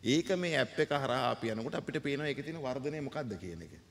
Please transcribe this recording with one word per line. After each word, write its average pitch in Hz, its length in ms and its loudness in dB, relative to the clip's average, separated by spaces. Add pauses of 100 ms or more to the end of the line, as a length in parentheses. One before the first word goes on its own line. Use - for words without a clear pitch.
ඒක 151 320 4
මේ 175 240 2
ඇප් 127 200 2
එක 151 140 4
හරහා 131 380 2
අපි 117 200 0
යනකොට 117 280 -2
අපිට 156 240 -2
පේනවා 147 240 0
ඒකේ 139 160 -2
තියෙන 160 160 -8
වර්ධනය 139 420 -2
මොකද්ද 131 380 -4
කියන 85 240 -8
එක. 80 120 -14 (160)